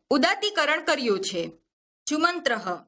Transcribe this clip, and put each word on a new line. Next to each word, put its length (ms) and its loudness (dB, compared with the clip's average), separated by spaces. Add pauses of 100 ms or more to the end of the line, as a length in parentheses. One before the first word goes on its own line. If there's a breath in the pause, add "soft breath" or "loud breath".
(100)
ઉદાત્તીકરણ 760 2
કર્યું 360 0
છે. 320 -4 (560)
સુમંત્રઃ. 640 0 (180)